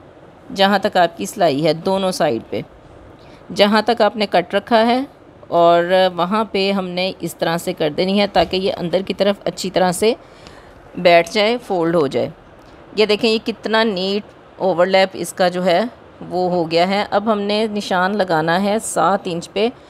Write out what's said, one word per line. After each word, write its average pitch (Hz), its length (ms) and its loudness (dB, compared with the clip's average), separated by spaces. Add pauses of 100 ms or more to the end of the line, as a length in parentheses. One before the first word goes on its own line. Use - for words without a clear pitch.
(520)
जहाँ 196 280 2
तक 196 180 -2
आपकी 175 300 0
सिलाई 151 340 0
है 160 140 2
दोनों 185 380 -2
साइड 135 300 -2
पे, 110 200 -8 (880)
जहाँ 202 320 2
तक 226 180 0
आपने 208 260 0
कट - 280 0
रखा 220 240 0
है 240 260 0 (480)
और 170 400 4 (220)
वहाँ 208 380 -2
पे 196 180 0
हमने 185 500 -4
इस 170 180 -8
तरह 170 200 -2
से 180 140 -6
कर 160 180 -2
देनी 185 260 0
है 202 120 2
ताकि 185 300 0
ये 190 120 -2
अंदर 175 320 -4
की 190 120 -6
तरफ 202 280 0
अच्छी - 260 -6
तरह 185 240 2
से 220 220 0 (840)
बैठ 170 340 4
जाए, 220 260 0
फोल्ड 170 380 -2
हो 151 140 2
जाए। 131 220 -2 (600)
ये 214 120 2
देखें, 208 240 0
ये 220 100 2
कितना 220 460 -2
नीट 196 380 -4 (380)
ओवरलैप 190 560 2
इसका 180 320 -2
जो 180 140 -4
है 190 260 2 (320)
वो 180 280 -4
हो 175 160 0
गया 165 220 2
है। 202 180 -2
अब 208 240 -2
हमने 208 400 -2
निशान 196 460 -2
लगाना 170 440 0
है 202 220 0
सात 196 460 -2
इंच 170 200 -6
पे, 214 240 -2 (180)